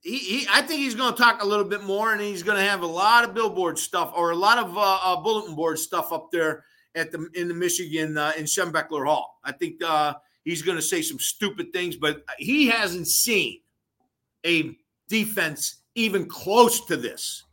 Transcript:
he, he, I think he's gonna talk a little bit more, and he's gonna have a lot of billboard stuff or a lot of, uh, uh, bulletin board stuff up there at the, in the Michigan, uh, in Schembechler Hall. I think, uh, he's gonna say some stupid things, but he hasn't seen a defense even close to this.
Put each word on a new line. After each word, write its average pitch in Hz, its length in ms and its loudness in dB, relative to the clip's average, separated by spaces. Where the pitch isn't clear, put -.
he, 202 160 -6
he, 226 340 -4
I 262 120 6
think 302 180 -2
he's 254 140 -2
gonna 240 200 0
talk 233 260 4
a 208 40 -2
little 208 180 2
bit 196 200 -4
more, 202 280 0
and 214 80 0
he's 202 240 -6
gonna 196 200 2
have 196 180 2
a 175 60 -4
lot 202 360 6
of 196 100 -4
billboard 185 440 0
stuff - 380 -2
or 170 160 2
a 170 40 0
lot 208 220 6
of, 180 200 -4
uh, 190 240 4
uh, 180 200 0
bulletin 208 340 -2
board 156 240 0
stuff - 320 -4
up 160 200 -6
there 156 340 0
at 165 160 -4
the, 160 240 -8
in 175 120 -4
the 175 60 -4
Michigan, 160 640 -2
uh, 151 200 0
in 156 80 -6
Schembechler 156 600 -2
Hall. - 400 -2
I 135 80 -8
think, 165 280 -6
uh, 151 340 2
he's 165 180 -4
gonna 165 200 -2
say 175 220 -2
some 147 160 -6
stupid 202 520 -4
things, 180 240 -4
but 147 280 -2
he 254 300 2
hasn't 190 400 0
seen 175 540 0
a 160 300 0
defense 208 760 -2
even 202 320 0
close 233 600 4
to 160 100 0
this. - 560 -8